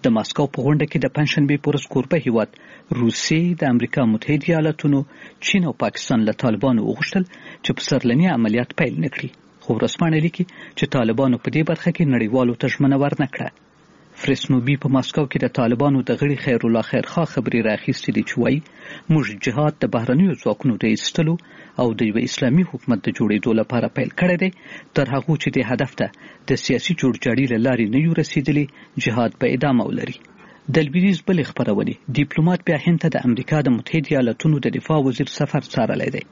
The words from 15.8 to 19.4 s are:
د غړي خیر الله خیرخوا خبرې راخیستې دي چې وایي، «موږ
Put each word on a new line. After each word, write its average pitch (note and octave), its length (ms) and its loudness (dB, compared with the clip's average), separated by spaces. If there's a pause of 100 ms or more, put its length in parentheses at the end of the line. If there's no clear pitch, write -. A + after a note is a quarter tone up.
د B2 100 -2
غړي C#3+ 240 0
خیر A#2+ 240 0
الله A2+ 220 2
خیرخوا D3 360 -2
خبرې A#2 440 -2
راخیستې - 480 -2
دي A2 60 0
چې - 200 -8
وایي، C3 180 2 (520)
«موږ C#3+ 140 4 (200)